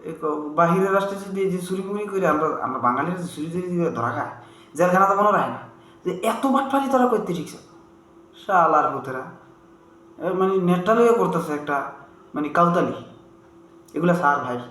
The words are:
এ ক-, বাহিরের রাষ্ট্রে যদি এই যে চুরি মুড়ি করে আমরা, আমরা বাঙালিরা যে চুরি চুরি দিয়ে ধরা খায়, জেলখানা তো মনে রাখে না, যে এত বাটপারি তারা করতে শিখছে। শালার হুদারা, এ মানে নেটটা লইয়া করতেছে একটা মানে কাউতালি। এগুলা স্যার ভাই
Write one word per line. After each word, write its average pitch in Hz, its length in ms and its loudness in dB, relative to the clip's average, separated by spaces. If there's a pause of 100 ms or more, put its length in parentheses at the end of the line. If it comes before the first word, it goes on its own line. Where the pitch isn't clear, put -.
এ 160 160 -10
ক-, 151 200 -2 (160)
বাহিরের 180 380 4
রাষ্ট্রে 196 320 0
যদি 190 160 -6
এই 190 100 0
যে 180 160 -2
চুরি 185 200 -4
মুড়ি 208 240 -4
করে 185 160 0
আমরা, 151 200 2 (180)
আমরা 127 220 -6
বাঙালিরা 147 360 -2
যে 160 120 -8
চুরি 151 160 -8
চুরি 180 160 -6
দিয়ে 175 300 0
ধরা 120 180 -2
খায়, - 160 -6 (440)
জেলখানা 180 340 4
তো 196 60 4
মনে 208 160 4
রাখে 143 240 0
না, - 60 -12 (440)
যে 180 60 -2 (200)
এত 226 140 -6
বাটপারি 277 480 0
তারা 247 200 4
করতে 190 240 -2
শিখছে। - 220 -10 (760)
শালার 156 560 4
হুদারা, 131 300 -8 (960)
এ 160 80 -4 (120)
মানে 190 140 4 (140)
নেটটা 180 280 2
লইয়া 233 260 6
করতেছে 170 320 -2
একটা 147 240 -4 (560)
মানে 147 160 -4
কাউতালি। 175 460 2 (1000)
এগুলা 170 280 2
স্যার 143 240 2
ভাই 123 120 -6 (140)